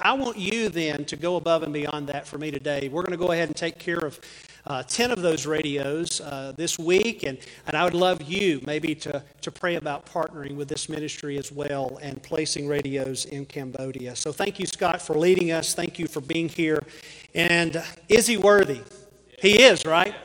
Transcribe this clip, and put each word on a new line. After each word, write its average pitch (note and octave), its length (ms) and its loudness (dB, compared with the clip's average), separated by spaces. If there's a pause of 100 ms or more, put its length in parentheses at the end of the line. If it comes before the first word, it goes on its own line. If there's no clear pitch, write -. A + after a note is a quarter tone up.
I A3 60 6
want B3 260 -4
you G#3 300 -2
then D#3 380 -2
to D#3 100 -8
go E3+ 180 -4
above E3 300 2
and D3+ 80 -4
beyond D3 340 -4
that C#3+ 220 -8
for C#3+ 100 -12
me D3+ 140 -6
today. C#3 360 -4
We're D#3 140 -2
gonna F3+ 140 -4
go F3 160 0
ahead E3 160 0
and D3+ 80 -6
take E3 200 -6
care E3+ 220 -4
of, D#3 220 -6 (480)
uh, C3 160 -6
ten B3 260 0
of G#3 100 -2
those D#3+ 260 0
radios, D3+ 760 -2
uh, C#3 360 -12
this D#3+ 220 -4
week, E3+ 460 2
and, C3+ 120 -6 (300)
and D3+ 100 -2
I D#3+ 60 4
would F3 100 2
love F3+ 300 2
you E3+ 420 0
maybe D3+ 300 -4
to, C#3+ 260 -8 (200)
to E3+ 100 -8
pray F3 240 -4
about D3+ 320 -8
partnering D3+ 480 -8
with C#3+ 140 -8
this D3+ 200 -8
ministry D3 500 -8
as C#3 120 -10
well C#3 500 -6
and C#3 220 -12
placing D3+ 460 -4
radios C3+ 560 -2
in C#3 200 -10
Cambodia. C3 720 -10
So D3+ 160 -6
thank G3 300 -4
you, F3+ 60 -4
Scott, F3 360 -2
for D#3+ 120 -4
leading F3 360 4
us. D#3+ 240 -2
Thank F3 240 -4
you E3+ 80 -4
for D#3+ 140 -6
being D#3+ 280 -2
here. D#3 320 0 (540)
And E3+ 480 2 (260)
is A3+ 200 8
he A#3 80 4
worthy? F#3+ 440 6 (600)
He G#3 200 8
is, A#3 240 10
right? E3+ 300 2 (100)